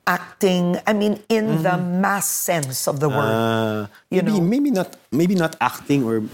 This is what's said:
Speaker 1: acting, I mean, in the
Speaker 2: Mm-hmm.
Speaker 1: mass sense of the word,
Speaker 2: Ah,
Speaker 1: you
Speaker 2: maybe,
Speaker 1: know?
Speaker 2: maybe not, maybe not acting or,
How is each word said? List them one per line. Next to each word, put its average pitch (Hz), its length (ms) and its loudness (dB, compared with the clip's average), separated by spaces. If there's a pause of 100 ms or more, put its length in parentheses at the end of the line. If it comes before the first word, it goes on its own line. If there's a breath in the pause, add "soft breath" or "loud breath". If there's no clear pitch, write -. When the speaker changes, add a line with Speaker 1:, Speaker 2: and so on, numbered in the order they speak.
Speaker 1:
acting, 180 800 0
I 214 80 2
mean, 208 240 0 (120)
in 214 360 0
the 180 100 2
Speaker 2:
Mm-hmm. 180 260 -2
Speaker 1:
mass 196 280 0
sense 143 580 -2
of 135 140 -2
the 151 80 2
word, 110 180 0
Speaker 2:
Ah, 110 640 0 (240 loud breath)
Speaker 1:
you 185 80 2
Speaker 2:
maybe, 208 160 2
Speaker 1:
know? 175 80 2
Speaker 2:
maybe 269 260 2
not, 185 180 0 (200)
maybe 175 260 2
not 165 240 0
acting 135 460 0
or, 113 160 0 (140)